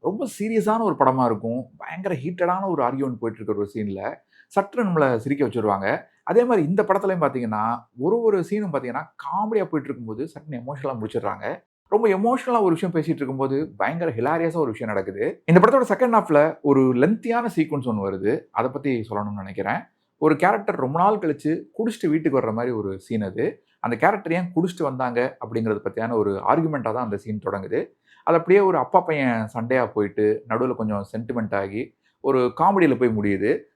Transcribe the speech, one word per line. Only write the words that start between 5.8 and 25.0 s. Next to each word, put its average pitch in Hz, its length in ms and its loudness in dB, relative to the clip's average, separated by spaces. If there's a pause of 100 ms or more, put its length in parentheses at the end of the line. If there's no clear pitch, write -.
அதே 226 200 6
மாதிரி 196 180 2
இந்த 196 200 2
படத்துலயும் 190 360 0
பாத்தீங்கன்னா 113 400 -2 (400)
ஒரு 220 140 2 (100)
ஒரு 196 100 2 (120)
சீனும் 202 240 -4
பாத்தீங்கன்னா 127 300 -4 (200)
காமெடியா 202 480 -2
போயிட்டு 139 180 -4
இருக்கும்போது 117 320 -8 (120)
சட்டுன்னு 143 280 -12
எமோஷனலா 135 380 -8
முடிச்சிடுறாங்க. 104 440 -6 (460)
ரொம்ப 220 240 4
எமோஷனலா 240 500 2
ஒரு 170 100 4
விஷயம் 175 200 -2
பேசிட்டு 151 240 0
இருக்கும்போது 135 360 -2 (240)
பயங்கர 160 380 0
ஹிலாரியஸா 160 440 0
ஒரு 127 120 0
விஷயம் 110 180 -6
நடக்குது. 98 320 -2 (260)
இந்த 175 120 10
படத்தோட 240 280 6
செகண்ட் 233 280 2
ஹாஃப்ல 165 220 4 (300)
ஒரு 135 120 6 (200)
லென்த்தியான 226 540 0
சீக்வன்ஸ் 147 360 -2
ஒண்ணு 104 140 -2
வருது, 98 280 0 (240)
அதை 120 180 0
பத்தி 135 160 -4 (160)
சொல்லணும்னு 104 360 -6
நினைக்கிறேன். 98 380 -4 (400)
ஒரு 156 220 4
கேரக்டர் 202 400 0
ரொம்ப 135 180 -2
நாள் 208 220 2
கழிச்சு 151 280 -2 (260)
குடிச்சிட்டு 220 360 -2
வீட்டுக்கு 156 260 2
வர்ற 120 200 -2
மாதிரி 123 220 -2
ஒரு 98 100 -4 (140)
சீன் 107 220 -4
அது. 104 200 -2 (380)
அந்த 120 180 -2
கேரக்டர் 190 340 2
ஏன் 180 160 -4
குடிச்சிட்டு 170 360 -2
வந்தாங்க 123 300 -2 (220)